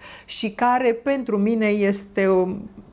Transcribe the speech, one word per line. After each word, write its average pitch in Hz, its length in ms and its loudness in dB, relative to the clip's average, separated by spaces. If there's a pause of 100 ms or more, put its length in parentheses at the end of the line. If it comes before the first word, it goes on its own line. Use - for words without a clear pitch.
(260)
și - 260 -6
care 247 420 2 (100)
pentru 269 340 -2
mine 220 300 2
este 196 600 0
o, 185 200 4 (460)